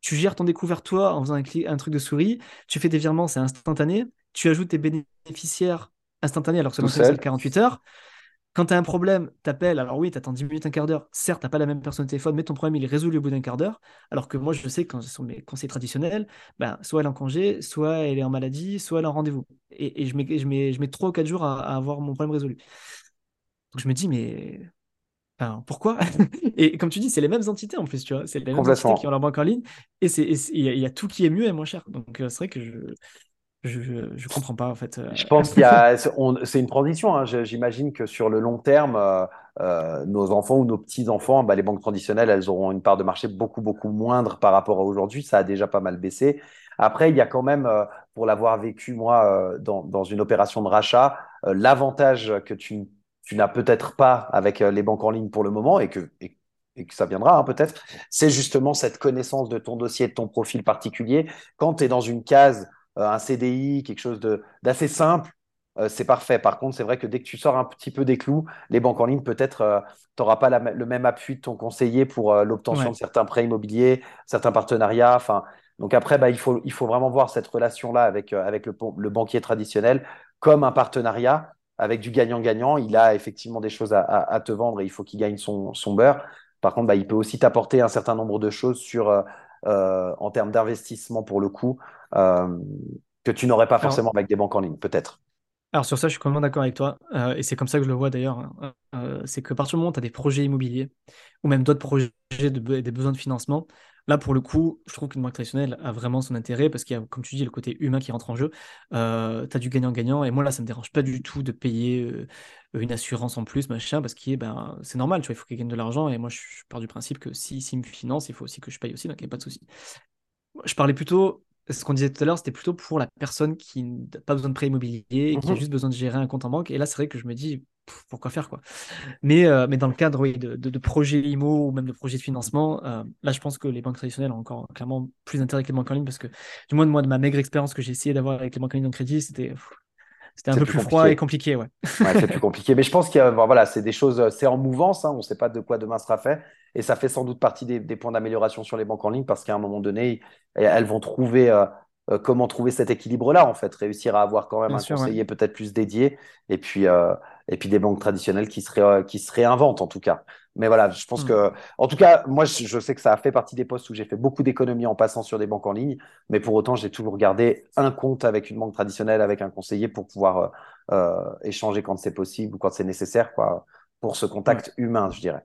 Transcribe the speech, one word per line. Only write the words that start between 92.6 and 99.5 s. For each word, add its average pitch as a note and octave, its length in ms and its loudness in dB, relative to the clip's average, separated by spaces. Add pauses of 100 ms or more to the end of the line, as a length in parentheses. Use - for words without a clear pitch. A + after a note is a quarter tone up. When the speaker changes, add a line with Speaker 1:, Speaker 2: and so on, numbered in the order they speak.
Speaker 2:
que B2 80 -2
tu B2 160 -2
n'aurais A2+ 200 6
pas B2 80 4
Speaker 1:
Alors, - 80 2
Speaker 2:
forcément B2 280 0
avec G2+ 160 0
des G#2 80 2
banques G2+ 200 -2
en G#2 40 2
ligne, E2+ 180 -6
peut-être. - 440 -6 (500)
Speaker 1:
alors C#3 140 0
sur C#3 120 -2
ça, D#3+ 100 0
je D#3 60 0
suis - 60 -10
complètement C#3+ 220 0
d'accord C#3+ 220 0
avec B2+ 120 -2
toi, C3+ 220 -4 (160)
euh, B2+ 220 -2
et - 80 -6
c'est - 120 -6
comme C3 120 -4
ça D3+ 100 0
que C#3 60 2
je C3 60 -2
le B2+ 60 0
vois C3+ 140 0
d'ailleurs, B2+ 300 -4
hein. C#3+ 340 -14 (220)
Euh, B2+ 300 -8
c'est C3+ 180 -10
que C3+ 100 -6